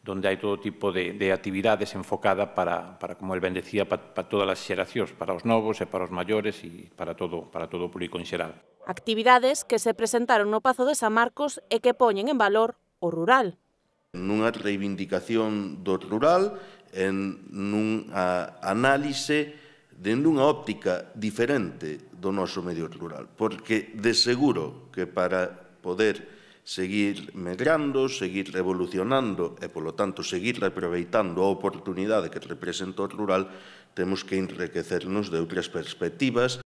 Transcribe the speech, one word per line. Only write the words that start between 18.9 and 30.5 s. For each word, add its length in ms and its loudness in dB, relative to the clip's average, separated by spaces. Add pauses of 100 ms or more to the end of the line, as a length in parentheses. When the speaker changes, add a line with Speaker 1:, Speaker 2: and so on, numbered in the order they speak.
Speaker 3:
dende 400 2
unha 160 6
óptica 720 0
diferente 960 -2
do 160 -4
noso 320 -2
medio 240 -4
rural, 400 -12
porque 680 -2
de 180 4
seguro 800 2
que 160 -2
para 720 0
poder 540 0 (260)
seguir 720 -2
medrando, 720 0
seguir 460 -4
revolucionando 1080 0
e, 140 -8
polo 260 -6
tanto, 240 -2
seguir 380 -4